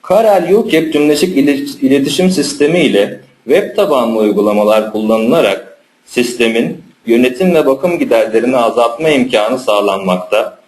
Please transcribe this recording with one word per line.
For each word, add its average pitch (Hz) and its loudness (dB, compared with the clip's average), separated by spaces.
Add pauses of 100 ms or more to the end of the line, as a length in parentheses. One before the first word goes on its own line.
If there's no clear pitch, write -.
Karel 190 2
U 226 0
cap 160 0
tümleşik 151 0
ilet-, 139 -2
iletişim 143 0
sistemi 156 0
ile 104 0 (240)
web 151 0
tabanlı 127 0
uygulamalar 104 2
kullanılarak 110 0 (280)
sistemin 120 -2 (220)
yönetim 127 0
ve 151 2
bakım 147 0
giderlerini 117 0
azaltma 117 0
imkanı 113 0
sağlanmakta. 98 -2